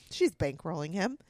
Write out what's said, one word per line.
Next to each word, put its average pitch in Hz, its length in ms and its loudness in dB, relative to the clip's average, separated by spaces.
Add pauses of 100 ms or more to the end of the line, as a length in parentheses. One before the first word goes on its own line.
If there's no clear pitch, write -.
she's 339 220 4
bankrolling 151 640 -4
him. 208 240 0 (120)